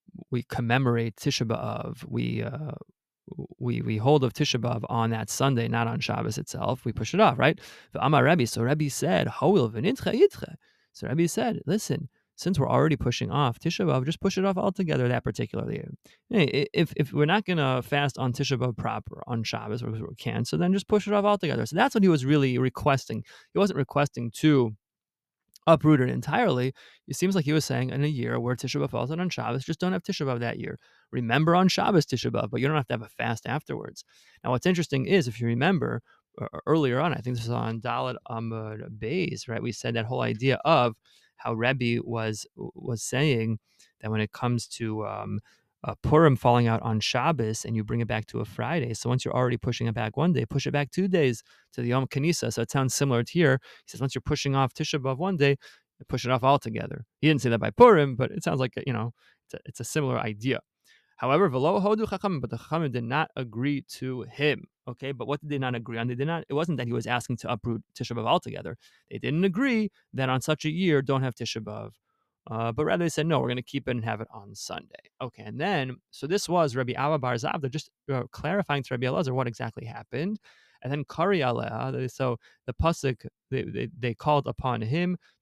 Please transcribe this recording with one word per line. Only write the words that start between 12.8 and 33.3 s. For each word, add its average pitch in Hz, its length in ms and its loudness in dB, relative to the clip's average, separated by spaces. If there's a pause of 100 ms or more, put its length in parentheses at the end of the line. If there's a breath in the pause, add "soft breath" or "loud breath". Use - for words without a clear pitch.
pushing 120 340 -2
off 131 280 0
Tisha 170 260 -2
B'Av, 131 200 2
just 160 160 -4
push 190 180 0
it 190 60 0
off 190 140 0
altogether 160 500 0
that 123 160 0
particular 113 480 -4
year. - 180 -8 (380 soft breath)
Hey, 202 160 4 (100)
i-, 139 180 0
if, 165 240 0
if 139 160 0
we're 147 120 2
not 196 200 2
gonna 135 380 0
fast 143 340 -2
on 123 160 -2
Tisha 135 260 -2
B'Av 120 180 -2
proper, - 500 -6
on 117 160 -4
Shabbos, 110 400 -6
because 110 180 -6
we - 160 -10
can't, 117 300 -4
so 156 100 -2
then 175 160 2
just 196 140 0
push 208 220 2
it 202 40 0
off 202 120 2
altogether." 185 420 2
So 147 80 -8
that's 240 200 4
what 202 100 6
he 190 40 10
was 147 160 6
really 135 340 4
requesting. 127 640 0 (280 loud breath)
He 170 60 0
wasn't 185 200 2
requesting 131 580 0
to 127 400 4 (920)
uproot 151 320 8
it 127 100 4
entirely. 131 640 2 (360 loud breath)
It 143 80 -6
seems 190 180 2
like 165 100 4
he 147 80 2
was 156 120 4
saying 127 260 -2
in 139 140 0
a - 20 2
year 120 320 -2
where 123 160 -2
Tisha 135 260 -4
B'Av 143 100 -2
falls 123 200 -2
out 160 80 -4
on 180 120 -2
Shabbos, 120 340 -4
just - 160 -6
don't 185 120 0
have 170 120 -4
Tisha 175 200 -4
B'Av 127 140 -2
that 117 220 -4
year. - 180 -8 (320 soft breath)
Remember 139 460 2
on 185 120 6
Shabbos 196 380 4
Tisha 123 240 -2
B'Av, 117 200 -2
but 120 100 -2
you 131 80 2
don't 156 80 2
have 135 100 0
to 127 80 -4
have 110 80 -6
a 104 60 -16
fast 117 380 -6